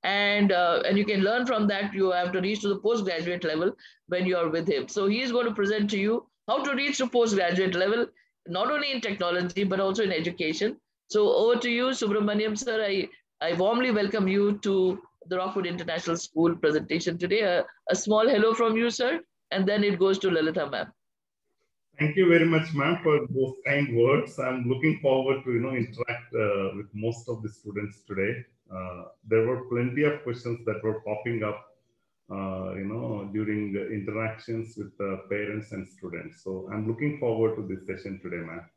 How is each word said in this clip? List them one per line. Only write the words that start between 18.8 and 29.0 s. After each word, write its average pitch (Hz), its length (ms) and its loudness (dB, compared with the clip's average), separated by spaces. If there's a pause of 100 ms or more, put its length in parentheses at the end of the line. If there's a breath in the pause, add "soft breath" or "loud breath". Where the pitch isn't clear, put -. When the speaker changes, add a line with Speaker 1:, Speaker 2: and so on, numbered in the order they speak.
Speaker 1:
sir, 254 300 0 (320)
and 190 160 2
then 202 160 2
it 196 160 2
goes 190 200 4
to 190 120 0
Lalita 160 380 0
ma'am. 107 220 -6 (1080)
Speaker 2:
Thank 151 160 2
you 185 120 6
very 170 180 8
much, 160 280 2
ma'am, 156 300 2
for 147 260 4
those 131 240 0 (140)
kind 143 280 0
words. 127 440 4
I'm 127 280 -2
looking 131 320 0
forward 135 440 2
to, 127 100 -2
you 117 60 2
know, 131 100 -2
interact, 120 640 -6
uh, 101 420 0
with 101 200 -10
most 113 340 -4
of 110 140 -6
the 107 60 -6
students 104 580 -10
today. 104 360 -4 (320)
Uh, 90 280 -10 (240)